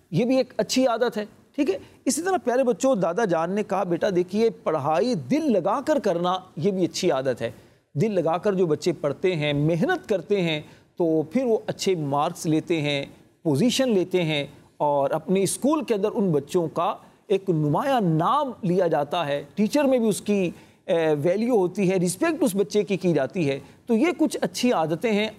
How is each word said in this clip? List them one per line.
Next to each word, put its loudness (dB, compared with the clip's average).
یہ 0
بھی 2
ایک 0
اچھی 0
عادت 0
ہے، -6
ٹھیک 0
ہے؟ -4
اسی -2
طرح 0
پیارے 0
بچوں، 2
دادا 0
جان 0
نے -2
کہا، -2
"بیٹا -2
دیکھیے، 0
پڑھائی 0
دل 0
لگا 0
کر 0
کرنا 0
یہ 0
بھی 0
اچھی 0
عادت -2
ہے۔" -4
دل 0
لگا 0
کر -2
جو 0
بچے 0
پڑھتے -2
ہیں، 0
محنت 0
کرتے 0
ہیں، -2
تو 2
پھر -2
وہ 2
اچھے -2
مارکس -2
لیتے 0
ہیں، -2
پوزیشن 2
لیتے 0
ہیں، -2
اور 0
اپنے 0
اسکول 0
کے -2
اندر 0
ان 0
بچوں 0
کا -4
ایک 0
نمایاں 2
نام 2
لیا 2
جاتا 0
ہے، -2
ٹیچر 2
میں 4
بھی 2
اس 0
کی، 0
اے، 2
ویلیو 2
ہوتی 2
ہے، 2
respect 0
اس 0
بچے 0
کی -2
کی 0
جاتی 0
ہے۔ -4
تو 2
یہ 4
کچھ 0
اچھی 0
عادتیں 0
ہیں، 0